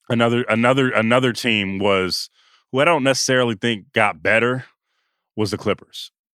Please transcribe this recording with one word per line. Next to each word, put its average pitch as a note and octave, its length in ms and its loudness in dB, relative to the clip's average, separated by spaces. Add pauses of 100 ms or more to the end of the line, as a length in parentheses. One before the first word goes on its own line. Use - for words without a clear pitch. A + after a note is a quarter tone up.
another, A#2 360 2
another, B2 460 2
another A#2 440 2
team G#2 440 -2
was, F#2+ 520 -2 (400)
who B2+ 100 -2
I D3 60 4
don't D#3+ 180 2
necessarily B2+ 500 0
think G#2+ 380 -6
got G2 300 0
better, A2+ 420 0 (720)
was G#2+ 140 -2
the G2+ 80 -6
Clippers. - 520 -6 (240)